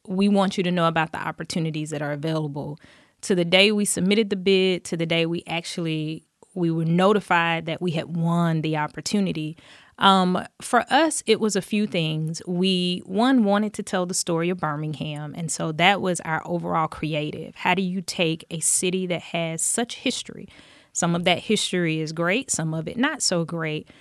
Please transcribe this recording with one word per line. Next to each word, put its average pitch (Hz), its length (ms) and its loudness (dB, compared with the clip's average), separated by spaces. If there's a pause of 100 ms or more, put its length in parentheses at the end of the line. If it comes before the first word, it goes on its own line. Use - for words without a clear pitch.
we 196 220 2
want 196 280 2
you 190 80 0
to 180 60 0
know 175 180 2
about 160 240 -2
the 160 60 -6
opportunities 156 720 -6
that 147 100 -4
are 147 120 -4
available." 147 640 -4 (440)
To 208 120 0
the 175 100 4
day 190 260 6
we 208 140 2
submitted 202 460 2
the 202 60 -2
bid, 185 480 4
to - 120 -6
the 165 100 0
day 165 200 2
we 170 200 -4
actually, 160 800 -4 (300)
we 170 160 2
were 165 160 0
notified 170 800 4
that 160 160 -4
we 180 100 0
had 165 240 -4
won 170 460 2
the 156 160 0
opportunity. 160 800 -2 (420)
Um, 190 440 4 (200)
for - 260 2
us, 302 380 2
it 220 140 4
was 214 160 0
a 190 40 0
few 208 280 0
things. 156 580 -2
We, 180 580 0
one, 233 380 4
wanted 202 320 2
to 214 80 -6
tell 185 240 -2
the 180 80 -4
story 170 340 -2
of 180 100 -2
Birmingham, 151 800 -6
and 165 160 -6
so 165 200 -4
that 180 280 4
was 180 200 0
our 160 260 -4
overall 170 420 -2
creative. 151 680 -6
How 180 180 0
do 190 80 0
you 185 180 -4
take 165 500 -2
a 160 100 -8
city 185 480 0
that 170 140 -2
has 165 380 -4
such - 360 -2
history? - 520 -6 (460)
Some 170 200 2
of 175 100 -2
that 175 160 2
history 175 600 0
is 156 120 -6
great, 175 380 -2
some 160 220 -2
of 160 160 -6
it 160 80 -8
not 285 240 -2
so 170 240 0
great, 160 460 -6 (100)